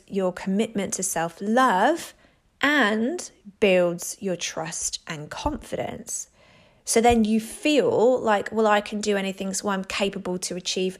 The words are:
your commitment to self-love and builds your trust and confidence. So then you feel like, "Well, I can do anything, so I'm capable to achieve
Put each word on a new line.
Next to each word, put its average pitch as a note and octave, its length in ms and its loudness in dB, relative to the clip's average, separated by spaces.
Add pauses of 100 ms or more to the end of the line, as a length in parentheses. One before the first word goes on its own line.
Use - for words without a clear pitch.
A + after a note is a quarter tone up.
your F#3+ 260 -2
commitment G3 640 -2
to F#3+ 80 -6
self-love G#3+ 1120 0 (480)
and C4 640 0 (300)
builds F3+ 600 2
your F#3+ 160 -4
trust - 720 -6
and D3+ 240 -10
confidence. - 1000 -8 (540)
So - 160 2
then A#3 260 6
you A3 140 2
feel A3 800 2
like, G#3 320 0
"Well, A3 140 2
I G#3 160 4
can G#3 200 -6
do G#3 160 0
anything, F#3+ 360 -4
so G3+ 160 -4
I'm F#3+ 140 -2
capable G3 560 -4
to - 160 -6
achieve F#3 440 -4